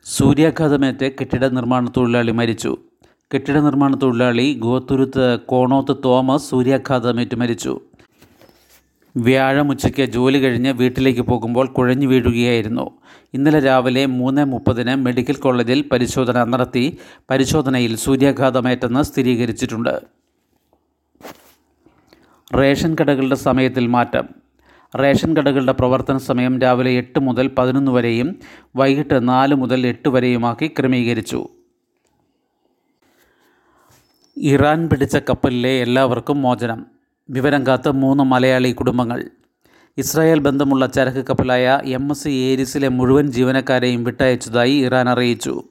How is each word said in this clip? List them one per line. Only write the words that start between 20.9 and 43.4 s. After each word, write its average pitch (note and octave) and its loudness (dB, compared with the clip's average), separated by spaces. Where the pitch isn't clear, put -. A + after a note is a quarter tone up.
റേഷൻ C#3 2
കടകളുടെ C#3 0
സമയത്തിൽ B2+ 0
മാറ്റം. A#2+ 0
റേഷൻ C#3 2
കടകളുടെ C3+ 2
പ്രവർത്തന C3 0
സമയം B2+ -2
രാവിലെ B2+ 2
എട്ട് B2 -2
മുതൽ C3 0
പതിനൊന്ന് C3 0
വരെയും A#2+ 0
വൈകിട്ട് C#3 2
നാല് C3+ 2
മുതൽ B2+ 0
എട്ട് B2 -2
വരെയുമാക്കി B2 0
ക്രമീകരിച്ചു. A#2+ -2
ഇറാൻ D3 2
പിടിച്ച C#3 0
കപ്പലിലെ C3 -2
എല്ലാവർക്കും B2 0
മോചനം. A#2 -2
വിവരം C3+ 0
കാത്ത് C3 2
മൂന്ന് C3+ 2
മലയാളി B2+ 2
കുടുംബങ്ങൾ. A#2+ -2
ഇസ്രായേൽ D#3+ 2
ബന്ധമുള്ള C#3 2
ചരക്ക് B2+ -2
കപ്പലായ C3 0
എം C3 -4
എസ് C#3+ -6
സി D3 -4
ഏരിസിലെ C3 0
മുഴുവൻ B2+ 2
ജീവനക്കാരെയും B2+ 0